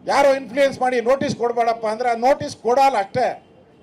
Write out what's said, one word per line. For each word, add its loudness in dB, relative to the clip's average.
ಯಾರೋ 4
ಇನ್ಫ್ಲೂಯೆನ್ಸ್ -2
ಮಾಡಿ 0
ನೋಟಿಸ್ -2
ಕೊಡ್ಬೇಡಪ್ಪ -2
ಅಂದ್ರೆ -2
ಆ 0
ನೋಟಿಸ್ 0
ಕೊಡಲ್ಲ 2
ಅಷ್ಟೇ, -2